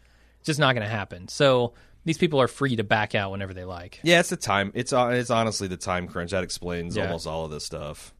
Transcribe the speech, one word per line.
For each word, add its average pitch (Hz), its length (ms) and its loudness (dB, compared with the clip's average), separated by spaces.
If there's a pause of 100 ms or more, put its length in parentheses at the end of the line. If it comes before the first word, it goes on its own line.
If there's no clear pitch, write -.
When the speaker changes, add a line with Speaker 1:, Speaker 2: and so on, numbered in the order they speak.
(400)
Speaker 1:
It's - 80 -8
just 151 120 -2
not 135 140 4
gonna 107 160 -2
happen. 92 400 -8
So 127 440 4 (300)
these 165 140 0
people 156 240 4
are 120 80 6
free 135 260 0
to 110 80 0
back 107 320 2
out 98 160 0
whenever 98 220 -8
they 92 120 -12
like. 90 380 -12
Speaker 2:
Yeah, 170 160 6
it's 165 100 2
the 180 80 -2
time. 101 380 2
It's, 120 160 -2
uh, 123 220 4
it's 123 160 0
honestly 113 400 2
the 90 80 -6
time 90 320 -2
crunch. 87 220 -6
That 92 120 0
explains 87 540 -6
Speaker 1:
Yeah. 98 80 0
Speaker 2:
almost 82 200 -4
all 80 200 -4
of 76 60 -8
this 73 120 -8
stuff, 73 560 -10